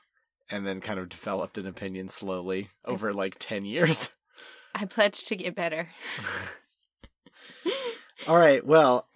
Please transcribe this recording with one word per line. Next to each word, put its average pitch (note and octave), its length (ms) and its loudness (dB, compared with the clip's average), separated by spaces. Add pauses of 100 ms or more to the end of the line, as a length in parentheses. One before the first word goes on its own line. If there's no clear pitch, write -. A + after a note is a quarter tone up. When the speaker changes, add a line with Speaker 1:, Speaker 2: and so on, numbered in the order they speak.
(480)
Speaker 1:
and G2+ 180 -6
then F#2+ 140 -6
kind G2+ 180 -6
of F2+ 120 -10
developed G2 480 -6
an F#2+ 80 -8
opinion F#2+ 420 -8
slowly F#2+ 640 -6 (160)
over, A2 260 -4
like, G2 260 -4
ten G2+ 280 -8
years. D#3 420 2 (340)
<laughs> - 320 -20
Speaker 2:
I G#3 120 -6
pledge G#3 400 0
to G#3+ 100 -4
get F3+ 180 -8
better. E3 340 -4 (300)
<laughs> - 520 -10 (1600)
Speaker 1:
All D#3+ 120 6
right, D3+ 260 8
well, C#3 520 6